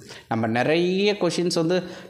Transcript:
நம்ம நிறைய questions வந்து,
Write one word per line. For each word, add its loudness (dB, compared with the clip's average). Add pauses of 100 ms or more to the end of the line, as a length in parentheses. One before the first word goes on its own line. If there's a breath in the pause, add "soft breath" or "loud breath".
(280 loud breath)
நம்ம 0
நிறைய 2
questions 0
வந்து, 2 (280 loud breath)